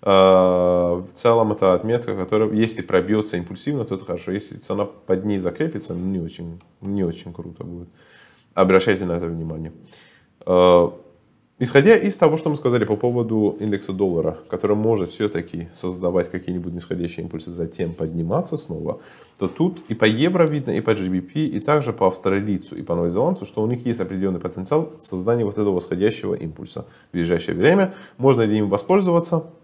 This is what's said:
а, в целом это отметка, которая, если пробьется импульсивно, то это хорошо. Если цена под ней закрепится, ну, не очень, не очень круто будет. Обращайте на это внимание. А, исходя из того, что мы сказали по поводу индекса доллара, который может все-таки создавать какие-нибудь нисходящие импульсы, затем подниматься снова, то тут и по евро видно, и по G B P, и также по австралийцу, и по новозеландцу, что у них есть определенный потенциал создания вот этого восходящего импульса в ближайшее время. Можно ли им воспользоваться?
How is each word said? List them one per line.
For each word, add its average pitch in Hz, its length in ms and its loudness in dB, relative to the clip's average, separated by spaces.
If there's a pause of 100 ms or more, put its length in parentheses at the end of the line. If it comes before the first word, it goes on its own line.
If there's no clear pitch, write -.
а, 90 920 6
в 90 180 -10
целом 117 380 4
это 95 240 4
отметка, 107 400 -2
которая, 107 380 0
если 113 280 0
пробьется 101 560 0
импульсивно, 107 460 -4
то 98 100 -6
это 95 100 -8
хорошо. 87 280 -8
Если 101 240 -8
цена - 300 -4
под 95 400 -4
ней 104 120 -2
закрепится, 95 560 -4
ну, 90 180 -6
не 92 80 -2
очень, 82 400 -10 (220)
не 98 220 -2
очень 85 300 -6
круто 85 300 -14
будет. 87 260 -14 (680)
Обращайте 95 500 4
на 85 60 -2
это 85 160 -2
внимание. 80 460 -8 (760)
А, 90 440 6 (680)
исходя 143 360 6
из 202 220 0
того, 156 200 4
что 160 120 -4
мы 147 60 -2
сказали 123 300 0
по 107 100 0
поводу 113 640 0
индекса 98 340 -4
доллара, 85 460 0 (100)
который 101 260 0
может 107 360 0
все-таки 85 600 -6
создавать 90 600 -2
какие-нибудь 90 420 -6
нисходящие 85 520 -8
импульсы, 104 260 -12
затем 85 420 -6
подниматься 82 640 -4
снова, 80 420 -8 (380)
то - 100 -2
тут 156 400 -2
и 117 60 -4
по 110 120 0
евро 160 420 2
видно, 139 240 -4
и 80 100 0
по 110 140 0
G 95 140 -4
B 92 120 0
P, 151 200 -6
и - 180 -2
также 139 340 0
по 95 140 2
австралийцу, 98 680 -2
и - 60 -10
по 85 140 -4
новозеландцу, 98 500 0
что - 160 -6
у 110 60 0
них 120 180 -4
есть 117 140 -2
определенный 92 400 -2
потенциал 95 580 -4
создания 110 480 -2
вот 101 140 -4
этого 101 160 2
восходящего 92 580 -2
импульса - 540 -10 (220)
в - 40 -18
ближайшее 85 420 0
время. 185 380 4 (240)
Можно 123 240 4
ли 107 160 2
им 104 100 0
воспользоваться? 170 800 0 (180)